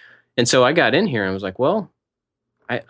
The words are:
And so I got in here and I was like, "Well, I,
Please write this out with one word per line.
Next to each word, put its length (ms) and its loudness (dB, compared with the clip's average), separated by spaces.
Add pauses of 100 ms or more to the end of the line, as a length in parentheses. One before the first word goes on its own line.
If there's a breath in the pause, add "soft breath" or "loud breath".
(360 loud breath)
And 120 0
so 160 4
I 80 2
got 220 2
in 120 2
here 160 -2
and 80 -2
I 40 -4
was 100 -8
like, 160 -10
"Well, 320 -2 (760)
I, 220 -6